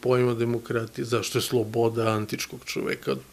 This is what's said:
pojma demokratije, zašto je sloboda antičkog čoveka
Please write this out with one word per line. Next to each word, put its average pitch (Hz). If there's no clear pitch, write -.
pojma 123
demokratije, 117
zašto 113
je 113
sloboda 113
antičkog 110
čoveka -